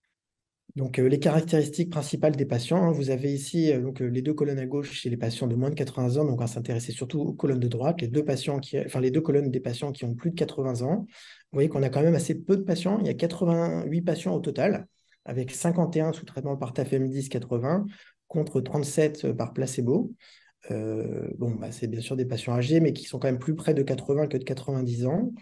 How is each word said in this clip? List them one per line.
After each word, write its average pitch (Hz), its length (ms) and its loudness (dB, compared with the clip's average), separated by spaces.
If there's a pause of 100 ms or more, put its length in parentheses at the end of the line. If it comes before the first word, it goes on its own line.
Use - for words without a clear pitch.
(760)
Donc, 131 220 -2
euh, 127 100 6
les 139 100 6
caractéristiques 160 720 2
principales 151 460 2
des 135 80 0
patients, 131 400 2
hein, 165 80 6
vous 139 160 0
avez 135 240 0
ici, 151 400 2
euh, 127 80 2
donc, 131 220 -4
euh, 127 40 2
les 123 140 0
deux 147 140 0
colonnes 143 240 0
à 131 80 -4
gauche 143 260 -4
chez - 160 -6
les 120 80 0
patients 117 300 -2
de 117 100 0
moins 127 140 2
de - 40 -2
quatre-vingts 127 440 0
ans, 156 80 4
donc 135 80 0
on 120 80 -2
va 117 40 2
s'intéresser 120 460 -4
surtout 135 280 -4
aux - 120 -2
colonnes 135 260 0
de 123 100 0
droite, 127 340 0
les 120 60 -2
deux 143 160 2
patients 139 360 0
qui, 139 180 -6
enfin, - 220 -2
les 127 100 4
deux 156 120 2
colonnes 143 280 2
des 123 80 0
patients 131 320 -4
qui 135 140 -8
ont 117 100 -2
plus 165 160 -2
de 170 60 -4
quatre-vingts 131 460 -2
ans. 165 240 0
Vous - 500 -18
voyez 151 140 4
qu'on 139 120 0
a 135 60 2
quand 143 140 2
même 165 120 6
assez - 200 0
peu - 240 2
de 196 40 -2
patients, 185 380 0
il 185 60 0
y 139 40 0
a 127 40 -2
quatre-vingt-huit 170 880 0
patients 175 320 0
au 156 60 0
total, 151 460 0 (380)
avec 127 280 -4
cinquante 170 440 0
et 156 60 4
un 160 100 2
sous - 140 -10
traitement 139 320 -4
par 127 160 -6
tafamidis 135 560 0
quatre-vingts 131 560 0 (420)
contre 160 320 0
trente-sept, 147 640 0
euh, 131 80 0
par 120 220 -4
placebo. 131 580 0 (600)
Euh, 110 560 -4 (100)
bon, 120 140 0
bah, 113 180 -6
c'est 117 160 -6
bien 117 140 -4
sûr 135 160 -6
des 127 100 -2
patients 120 260 -4
âgés, 127 280 4
mais 160 120 6
qui - 120 -8
sont 127 160 -8
quand 135 80 2
même 131 100 0
plus 156 160 -2
près 160 200 2
de 139 80 2
quatre-vingts 139 440 0
que 143 100 -2
de 127 60 -2
quatre-vingt-dix 127 640 -2
ans. 185 360 0